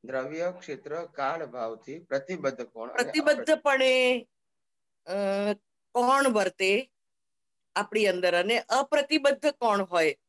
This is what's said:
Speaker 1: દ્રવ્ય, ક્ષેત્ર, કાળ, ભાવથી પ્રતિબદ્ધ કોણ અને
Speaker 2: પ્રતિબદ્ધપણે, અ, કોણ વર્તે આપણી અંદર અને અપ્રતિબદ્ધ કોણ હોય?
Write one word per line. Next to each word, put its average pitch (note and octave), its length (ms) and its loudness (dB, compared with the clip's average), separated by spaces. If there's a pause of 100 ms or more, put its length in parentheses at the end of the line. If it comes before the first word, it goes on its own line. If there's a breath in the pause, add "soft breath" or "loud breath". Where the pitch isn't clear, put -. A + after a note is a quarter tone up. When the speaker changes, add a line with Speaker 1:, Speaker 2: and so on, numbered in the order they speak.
Speaker 1:
દ્રવ્ય, C3+ 560 -6
ક્ષેત્ર, D3 460 -10
કાળ, D3 400 -6
ભાવથી A#2+ 520 -10
પ્રતિબદ્ધ C3+ 640 -6
કોણ A2+ 260 -12
અને A#3+ 140 -2
Speaker 2:
પ્રતિબદ્ધપણે, C4 1160 2 (880)
અ, F3+ 80 -10 (760)
કોણ C4 360 4
વર્તે G3+ 640 0 (840)
આપણી G#3 320 0
અંદર F3+ 280 2
અને G3+ 240 2
અપ્રતિબદ્ધ C#4 920 0
કોણ G#3 320 0
હોય? E3 360 0 (100)